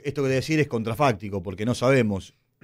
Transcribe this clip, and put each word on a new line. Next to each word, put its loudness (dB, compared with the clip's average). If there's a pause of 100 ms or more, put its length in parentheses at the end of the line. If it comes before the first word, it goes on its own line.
esto -4
que 0
decir 0
es 2
contrafáctico, 0
porque -6
no 0
sabemos 2 (300)